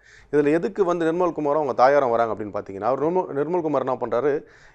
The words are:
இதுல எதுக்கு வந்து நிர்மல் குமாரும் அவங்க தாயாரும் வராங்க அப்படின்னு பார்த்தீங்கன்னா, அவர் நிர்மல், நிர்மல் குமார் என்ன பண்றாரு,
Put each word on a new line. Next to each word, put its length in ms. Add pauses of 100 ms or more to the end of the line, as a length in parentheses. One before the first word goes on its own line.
(320)
இதுல 200
எதுக்கு 340
வந்து 200
நிர்மல் 260
குமாரும் 260
அவங்க 160
தாயாரும் 360
வராங்க 340
அப்படின்னு 40
பார்த்தீங்கன்னா, 340
அவர் 180
நிர்மல், 340
நிர்மல் 280
குமார் 240
என்ன 160
பண்றாரு, 420 (320)